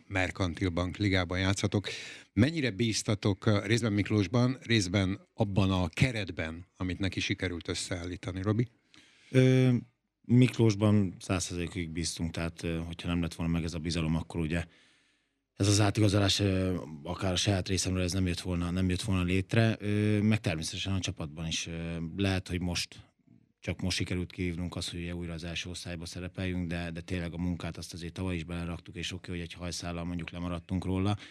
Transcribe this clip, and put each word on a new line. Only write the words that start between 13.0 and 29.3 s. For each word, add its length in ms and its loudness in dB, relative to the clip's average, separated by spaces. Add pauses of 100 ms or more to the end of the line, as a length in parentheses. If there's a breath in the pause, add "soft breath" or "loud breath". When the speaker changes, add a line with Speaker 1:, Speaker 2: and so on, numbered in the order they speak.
Speaker 2:
nem 120 2
lett 140 -2
volna 180 -2
meg 120 0
ez 100 -4
a 40 -6
bizalom, 380 0
akkor 240 -4
ugye 240 0 (960 soft breath)
ez 100 4
az 120 6
átigazolás, 600 4
ö, 360 2 (260)
akár 300 -2
a 40 0
saját 320 2
részemről 340 0
ez 100 0
nem 140 0
jött 140 -2
volna, 300 -2
nem 180 2
jött 140 0
volna 200 2
létre, 560 2
ö, 440 0
meg 180 4
természetesen 520 -4
a 80 0
csapatban 460 -6
is, 200 -4
ö, 300 -6 (200)
lehet, 320 0
hogy 120 -4
most, 420 -4 (580)
csak 200 -6
most 160 0
sikerült 360 -4
kihívnunk 440 -4
azt, 140 -6
hogy 100 -8
ugye 140 -6
újra 180 -8
az 120 -8
első 260 -8
osztályba 360 -10
szerepeljünk, 640 -4
de, 220 -4
de 100 -10
tényleg 320 -6
a 60 -8
munkát 380 -4
azt 160 -12
azért 200 -10
tavaly 240 -4
is 80 -6
beleraktuk, 520 -8
és 160 -8
oké, 180 -10